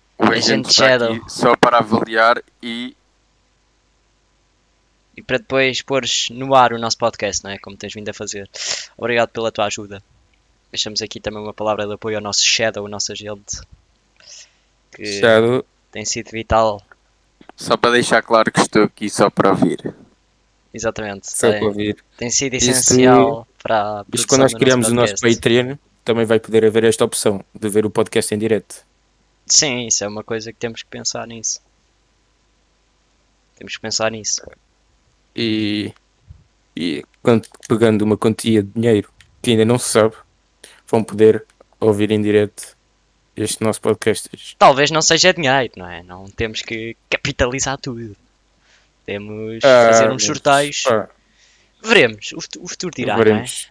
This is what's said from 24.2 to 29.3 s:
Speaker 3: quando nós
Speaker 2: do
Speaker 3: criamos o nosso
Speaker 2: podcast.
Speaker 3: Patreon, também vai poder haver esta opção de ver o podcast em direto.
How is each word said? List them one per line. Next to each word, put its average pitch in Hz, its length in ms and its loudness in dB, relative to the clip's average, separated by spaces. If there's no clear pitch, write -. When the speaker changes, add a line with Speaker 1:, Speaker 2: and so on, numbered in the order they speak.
Speaker 3:
quando 135 140 4
nós 131 100 4
Speaker 2:
do 113 60 -12
Speaker 3:
criamos 120 300 2
o 117 60 0
nosso 117 200 2
Speaker 2:
podcast. 117 260 2
Speaker 3:
Patreon, 123 360 0
também 117 220 0
vai 113 140 4
poder 110 240 2
haver 110 200 2
esta 113 200 2
opção 104 400 -2
de 107 140 -8
ver 104 180 0
o 101 40 -6
podcast 110 440 -2
em 107 40 -4
direto. 107 480 -4